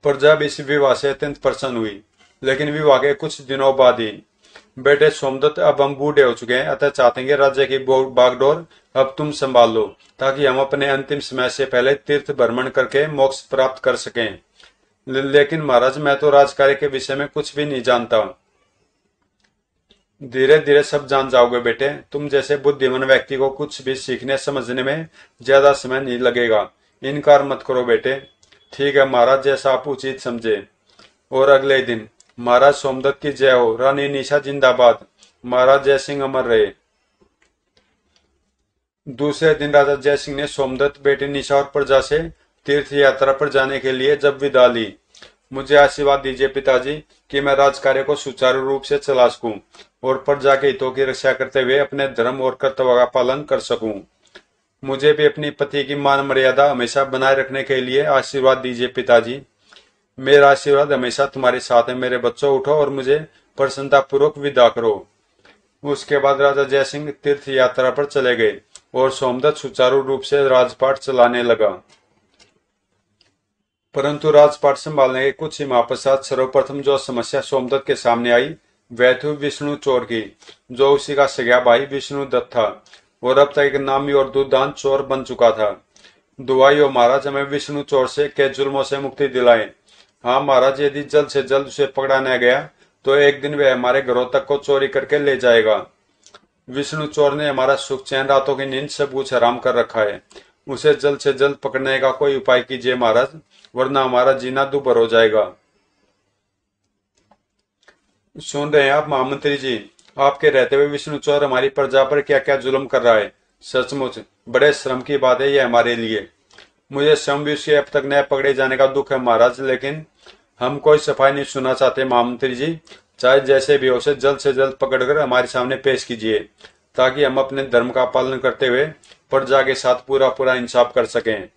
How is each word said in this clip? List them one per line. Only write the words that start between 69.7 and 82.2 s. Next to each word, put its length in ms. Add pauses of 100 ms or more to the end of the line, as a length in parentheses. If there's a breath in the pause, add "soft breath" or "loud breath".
रूप 200
से 260
राजपाट 500
चलाने 460
लगा। 240 (2250)
परंतु 380
राजपाट 440
संभालने 480
के 80
कुछ 300
ही 60
माह 140
पश्चात 420
सर्वप्रथम 580
जो 160
समस्या 440
सोमदत्त 460
के 80
सामने 360
आई, 240 (380)
वह 200
थी 180
विष्णु 440
चोर 280
की, 340 (340 loud breath)
जो 240
उसी 200
का 100
सगा 340
भाई 200
विष्णु 460